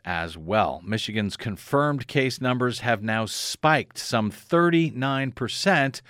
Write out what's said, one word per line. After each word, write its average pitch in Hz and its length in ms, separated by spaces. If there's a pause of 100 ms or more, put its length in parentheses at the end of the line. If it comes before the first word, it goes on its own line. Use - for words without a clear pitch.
as 85 340
well." 82 460
Michigan's 107 520
confirmed 143 680
case 131 340
numbers 123 400
have 117 220
now 110 240
spiked - 720
some 110 320
thirty-nine 139 1040
percent 139 760